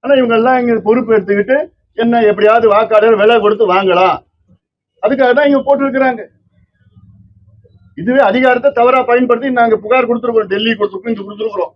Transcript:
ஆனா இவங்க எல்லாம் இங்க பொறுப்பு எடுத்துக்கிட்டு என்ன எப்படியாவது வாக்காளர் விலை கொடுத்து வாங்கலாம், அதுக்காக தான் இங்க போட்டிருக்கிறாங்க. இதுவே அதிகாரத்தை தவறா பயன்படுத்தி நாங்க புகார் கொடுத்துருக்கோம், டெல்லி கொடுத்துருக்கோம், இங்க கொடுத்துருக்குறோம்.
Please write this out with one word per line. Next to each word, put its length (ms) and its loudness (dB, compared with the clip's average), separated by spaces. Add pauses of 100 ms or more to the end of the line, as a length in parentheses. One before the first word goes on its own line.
ஆனா 100 0
இவங்க 220 0
எல்லாம் 240 0
இங்க 200 -2
பொறுப்பு 360 0
எடுத்துக்கிட்டு 400 -2 (420)
என்ன 240 0
எப்படியாவது 460 2
வாக்காளர் 520 2
விலை 180 4
கொடுத்து 280 0
வாங்கலாம், 500 0 (880)
அதுக்காக 320 2
தான் 160 2
இங்க 120 2
போட்டிருக்கிறாங்க. 600 -2 (1800)
இதுவே 240 0
அதிகாரத்தை 500 2
தவறா 320 2
பயன்படுத்தி 480 0
நாங்க 240 2
புகார் 320 -2
கொடுத்துருக்கோம், 440 -2
டெல்லி 200 -2
கொடுத்துருக்கோம், 420 -6
இங்க 120 -10
கொடுத்துருக்குறோம். 500 -8